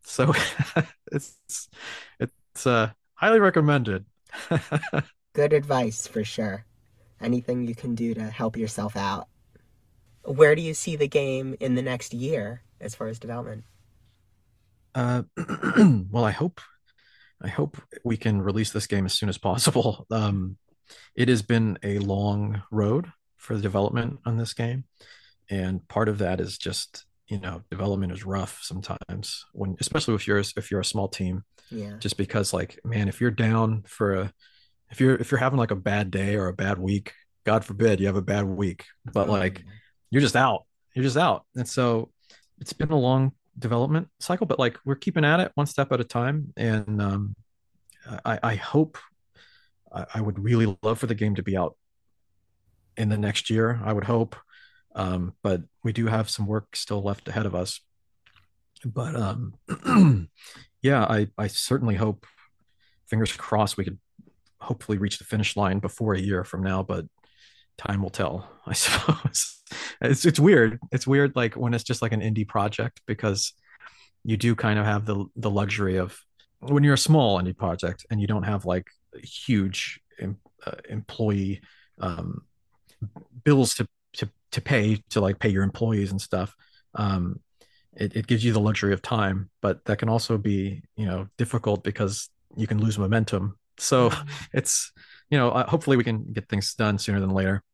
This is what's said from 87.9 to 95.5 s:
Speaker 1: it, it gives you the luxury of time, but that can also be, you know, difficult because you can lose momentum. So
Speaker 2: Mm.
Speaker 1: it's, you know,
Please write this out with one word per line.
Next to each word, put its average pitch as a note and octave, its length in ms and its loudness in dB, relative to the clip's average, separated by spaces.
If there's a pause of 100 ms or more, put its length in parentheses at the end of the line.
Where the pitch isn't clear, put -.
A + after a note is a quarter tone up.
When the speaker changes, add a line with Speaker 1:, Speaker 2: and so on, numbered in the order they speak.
Speaker 1:
it, G2+ 220 -4
it G#2+ 100 -4
gives A2+ 180 2
you A#2+ 80 4
the G#2+ 80 4
luxury G#2 320 2
of F#2+ 100 0
time, G2+ 480 -2 (100)
but F#2+ 240 -2
that G#2 140 0
can A2+ 100 0
also A2+ 300 2
be, G2 440 -2 (140)
you G#2+ 100 -2
know, F#2 300 -4
difficult A2 480 0
because G2+ 440 -2 (280)
you A2 100 -2
can G#2+ 140 0
lose G#2+ 180 0
momentum. G#2 600 0 (200)
So B2 320 4
Speaker 2:
Mm. - 180 -6 (240)
Speaker 1:
it's, - 400 -2 (380)
you D3 80 4
know, B2 120 4